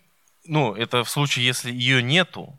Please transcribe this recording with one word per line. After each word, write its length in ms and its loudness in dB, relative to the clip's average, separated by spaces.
ну, 320 0
это 300 0
в 40 -8
случае, 360 0
если 260 -2
ее 300 2
нету, 580 0